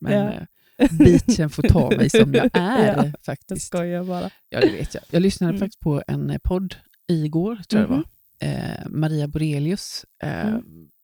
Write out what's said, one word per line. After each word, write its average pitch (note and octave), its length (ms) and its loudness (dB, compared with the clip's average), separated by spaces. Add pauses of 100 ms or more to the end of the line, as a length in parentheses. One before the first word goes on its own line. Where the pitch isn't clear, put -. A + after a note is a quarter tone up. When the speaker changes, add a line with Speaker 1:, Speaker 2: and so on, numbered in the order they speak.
Speaker 1:
Men, - 120 -2
Speaker 2:
Ja. G3+ 200 0 (460)
Speaker 1:
eh, - 140 4
beachen E3+ 580 4
får - 120 -6
ta - 280 4
mig - 200 2
som A3 240 4
jag A3+ 100 4
Speaker 2:
<laughs> B3+ 80 2
Speaker 1:
är, C4 340 2 (100)
Speaker 2:
Ja, - 80 2
jag D3 80 -4 (100)
Speaker 1:
faktiskt. - 440 -8
Speaker 2:
skojar F3 380 -4
bara. F3+ 260 -6 (180)
Speaker 1:
Ja, - 120 -6
det - 120 4
vet - 220 -8
jag. - 160 -10
Jag E3+ 120 2
lyssnade F#3+ 280 0
Speaker 2:
Mm. G3 100 -4
Speaker 1:
faktiskt G3+ 200 -6
på D3+ 260 -2
en, C#3+ 240 -4
eh, E3 140 -4
podd F#3 300 -2 (340)
igår, E3+ 600 -2
tror G#3+ 140 2
jag G#3+ 80 -2
det B3 40 0
var. C4+ 40 0
Speaker 2:
Mhm. E4 80 -4 (340)
Speaker 1:
Eh, - 480 -6
Maria D3+ 400 -4
Borelius, D#3 760 -4 (180)
eh, - 240 -6
Speaker 2:
Mm. A3 160 -4 (420)